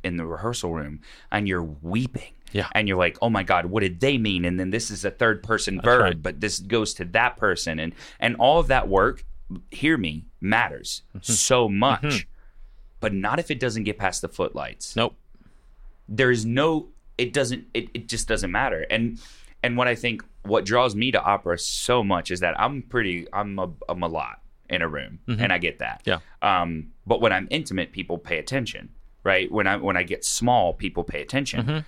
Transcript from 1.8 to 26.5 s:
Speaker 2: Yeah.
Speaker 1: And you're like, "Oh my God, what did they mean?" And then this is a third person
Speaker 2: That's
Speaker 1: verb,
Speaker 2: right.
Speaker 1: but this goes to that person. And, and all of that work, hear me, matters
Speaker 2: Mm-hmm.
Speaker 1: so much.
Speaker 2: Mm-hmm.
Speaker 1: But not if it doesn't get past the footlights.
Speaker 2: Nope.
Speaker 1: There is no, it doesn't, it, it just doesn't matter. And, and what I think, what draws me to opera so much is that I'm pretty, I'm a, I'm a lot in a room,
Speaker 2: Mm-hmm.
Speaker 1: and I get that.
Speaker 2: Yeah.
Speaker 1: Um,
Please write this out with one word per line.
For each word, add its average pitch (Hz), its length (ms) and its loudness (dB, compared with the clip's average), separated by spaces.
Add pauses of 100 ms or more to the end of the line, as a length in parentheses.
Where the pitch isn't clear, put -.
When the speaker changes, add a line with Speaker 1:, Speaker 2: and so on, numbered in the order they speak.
Speaker 2:
Yeah. 101 220 -2
Speaker 1:
And 107 140 2
you're 95 100 0
like, 87 240 2
"Oh 117 80 2
my 101 140 2
God, 87 240 2
what 101 120 0
did 90 220 0
they 135 160 4
mean?" 98 260 0
And 90 160 0
then 92 120 -2
this 113 200 -4
is 95 140 -8
a 98 60 0
third 110 300 2
person 101 360 0
Speaker 2:
That's - 80 -4
Speaker 1:
verb, 123 180 8
Speaker 2:
right. 82 180 0
Speaker 1:
but 92 200 -4
this 107 180 -2
goes 101 360 0
to 90 100 -6
that 113 320 2
person. 85 420 0
And, 80 140 -4 (260)
and 117 160 0
all 135 240 6
of 165 80 2
that 120 220 2
work, 98 340 4 (460)
hear 151 280 0
me, 82 280 -4 (160)
matters 101 600 -2 (120)
Speaker 2:
Mm-hmm. 101 160 -6
Speaker 1:
so 120 380 4
much. 117 320 4
Speaker 2:
Mm-hmm. 139 260 -2 (720)
Speaker 1:
But 107 140 0
not 104 260 0
if 165 120 -6
it 123 80 -4
doesn't 113 260 -2
get 107 120 -2
past 92 240 -2
the 87 60 -6
footlights. - 720 -6
Speaker 2:
Nope. 117 180 0 (920)
Speaker 1:
There 127 200 4
is 113 160 2
no, 151 440 2 (280)
it 123 160 0
doesn't, 127 400 0
it, 117 200 -2
it 113 160 -10
just - 180 -4
doesn't 104 240 0
matter. 101 400 0
And, 113 260 0 (460)
and 120 140 0
what 123 100 4
I 120 80 2
think, 117 280 -4 (200)
what 101 220 2
draws 120 280 4
me 117 180 0
to 104 100 4
opera 92 360 2
so - 460 0
much 92 280 0
is 90 100 -2
that 85 180 0
I'm 127 240 0
pretty, 90 480 -2
I'm 101 280 -4
a, 90 120 -4 (180)
I'm 87 140 -2
a 85 40 -2
lot 71 340 -6 (280)
in 87 120 0
a 82 80 0
room, 71 380 -8
Speaker 2:
Mm-hmm. 110 140 0
Speaker 1:
and 98 120 4
I 90 40 2
get 85 220 -2
that. 58 260 -8
Speaker 2:
Yeah. 92 140 0 (220)
Speaker 1:
Um, 85 500 0 (160)